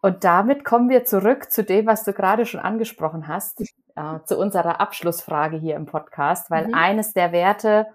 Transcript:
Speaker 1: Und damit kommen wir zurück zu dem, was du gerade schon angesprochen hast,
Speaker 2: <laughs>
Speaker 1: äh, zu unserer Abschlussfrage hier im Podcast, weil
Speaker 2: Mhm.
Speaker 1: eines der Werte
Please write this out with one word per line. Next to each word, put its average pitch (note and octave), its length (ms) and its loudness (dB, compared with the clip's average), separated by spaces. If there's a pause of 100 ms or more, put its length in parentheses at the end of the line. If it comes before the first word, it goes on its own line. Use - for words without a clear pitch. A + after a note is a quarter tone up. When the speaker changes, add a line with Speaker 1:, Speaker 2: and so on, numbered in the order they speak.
Speaker 1:
Und F#3+ 220 0
damit G3+ 400 2
kommen A#3+ 240 2
wir B3 160 4
zurück A3 480 0
zu A3 100 0
dem, G#3 240 2
was G#3+ 180 2
du G3+ 80 -2
gerade G3+ 340 2
schon G3+ 140 -10
angesprochen D#3+ 680 -4
hast, F#3 320 -8
Speaker 2:
<laughs> - 360 -12
Speaker 1:
äh, D#3+ 280 -10
zu - 140 -2
unserer F3 420 0
Abschlussfrage D#3+ 800 -2
hier D#3 180 -4
im D3+ 100 -8
Podcast, D3+ 640 -4
weil E3 180 0
Speaker 2:
Mhm. A3+ 60 -4
Speaker 1:
eines G3 380 0
der F3 200 0
Werte G#3 640 2